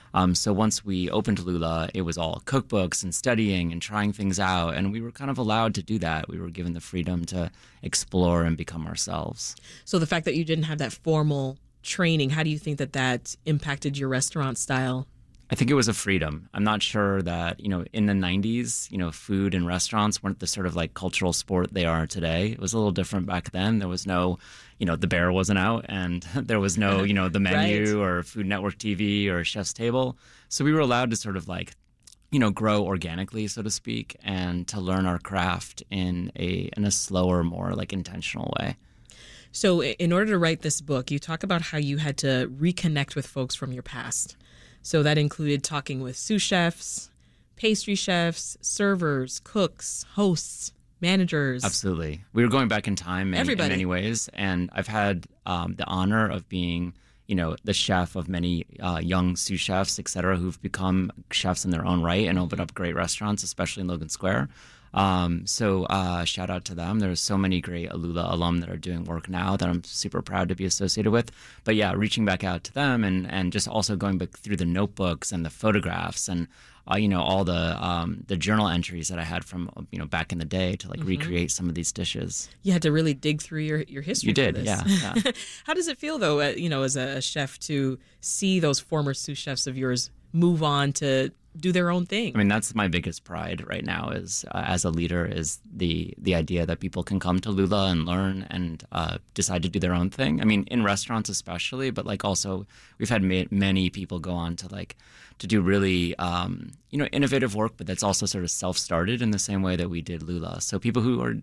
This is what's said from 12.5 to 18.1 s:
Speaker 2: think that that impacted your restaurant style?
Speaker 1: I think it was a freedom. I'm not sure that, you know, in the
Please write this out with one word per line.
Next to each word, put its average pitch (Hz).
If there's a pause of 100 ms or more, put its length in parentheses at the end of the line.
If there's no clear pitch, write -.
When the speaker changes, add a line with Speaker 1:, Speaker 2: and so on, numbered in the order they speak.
Speaker 2:
think 147
that 139
that 131 (100)
impacted 147
your 135
restaurant 131
style? 131 (420)
Speaker 1:
I -
think 123
it 147
was 131
a 107
freedom. 78
I'm 101
not 107
sure 98
that, 85
you -
know, 90
in 107
the 101